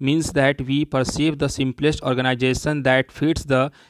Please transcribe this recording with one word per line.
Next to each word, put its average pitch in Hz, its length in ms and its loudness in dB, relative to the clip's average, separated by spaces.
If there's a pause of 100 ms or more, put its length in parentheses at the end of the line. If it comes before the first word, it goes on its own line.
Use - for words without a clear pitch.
means 143 320 0
that 139 300 2
we 139 240 0
perceive 135 520 0
the 143 120 0
simplest 143 520 -2
organization 127 840 0
that 131 280 2
fits 151 320 -2
the 135 280 0 (180)